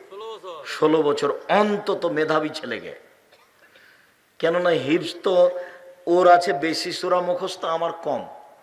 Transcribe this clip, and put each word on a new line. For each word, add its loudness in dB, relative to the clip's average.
ষোলো -14
বছর। -16
ষোলো 2
বছর 0
অন্তত 0
মেধাবী -2
ছেলেকে, -12
কেননা 2
হিফজ 0
তো 4
ওর 6
আছে 6
বেশি -4
সূরা 0
মুখস্থ, -4
আমার -2
কম, -6